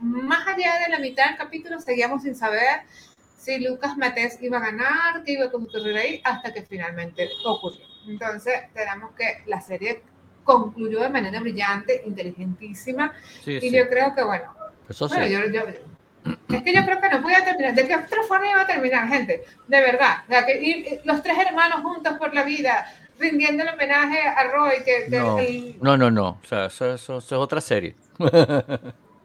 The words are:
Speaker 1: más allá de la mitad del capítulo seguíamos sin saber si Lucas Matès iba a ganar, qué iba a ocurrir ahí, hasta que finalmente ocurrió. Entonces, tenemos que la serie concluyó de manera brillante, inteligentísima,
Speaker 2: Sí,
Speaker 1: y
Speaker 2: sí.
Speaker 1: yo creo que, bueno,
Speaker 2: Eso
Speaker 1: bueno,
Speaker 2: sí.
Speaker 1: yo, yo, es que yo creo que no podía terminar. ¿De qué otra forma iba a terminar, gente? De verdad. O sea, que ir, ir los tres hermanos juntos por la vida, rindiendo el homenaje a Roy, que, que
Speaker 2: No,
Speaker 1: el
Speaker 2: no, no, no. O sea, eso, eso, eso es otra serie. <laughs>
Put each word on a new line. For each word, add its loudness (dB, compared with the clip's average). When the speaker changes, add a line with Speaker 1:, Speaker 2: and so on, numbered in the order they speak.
Speaker 1:
más -2
allá 0
de -4
la 0
mitad 2
del -6
capítulo -10
seguíamos -2
sin -6
saber 0
si -6
Lucas -4
Matès -2
iba -4
a -2
ganar, -2
qué -2
iba 0
a -6
ocurrir -6
ahí, -4
hasta -4
que -12
finalmente -8
ocurrió. -4
Entonces, -6
tenemos -8
que -6
la -6
serie -8
concluyó 2
de 0
manera -2
brillante, -2
inteligentísima, -6
Speaker 2:
Sí, -4
Speaker 1:
y -2
Speaker 2:
sí. 4
Speaker 1:
yo 6
creo 2
que, 0
bueno, -4
Speaker 2:
Eso -4
Speaker 1:
bueno, 0
Speaker 2:
sí. 0
Speaker 1:
yo, 0
yo, -2
es -2
que 2
yo 6
creo 0
que 4
no 2
podía 6
terminar. 0
¿De 4
qué 2
otra -2
forma 2
iba 6
a 2
terminar, 0
gente? 0
De 6
verdad. 4
O -4
sea, 4
que 2
ir, 0
ir -8
los 0
tres 0
hermanos 2
juntos -4
por -4
la 2
vida, 0
rindiendo 2
el -2
homenaje 0
a 2
Roy, 4
que, 2
que 0
Speaker 2:
No, 2
Speaker 1:
el -4
Speaker 2:
no, 6
no, 6
no. 2
O -20
sea, -2
eso, -2
eso, -10
eso -8
es 2
otra -2
serie. -2
<laughs> 4